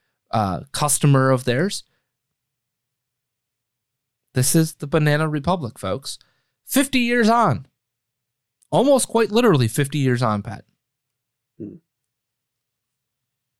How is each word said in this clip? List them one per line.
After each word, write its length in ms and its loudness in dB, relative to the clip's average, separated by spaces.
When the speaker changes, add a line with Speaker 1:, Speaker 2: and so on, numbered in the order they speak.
Speaker 1:
uh, 300 -2
customer 580 2
of 140 0
theirs. 400 -4
This 220 0
is 200 0
the 120 -12
Banana 400 0
Republic, 500 -4
folks. 400 -8
Fifty 340 0
years 300 2
on. 380 2
Almost 380 2
quite 240 0
literally 360 2
fifty 320 -4
years 240 0
on, 180 0
Pat. 240 -14
Speaker 2:
Hmm. 160 -14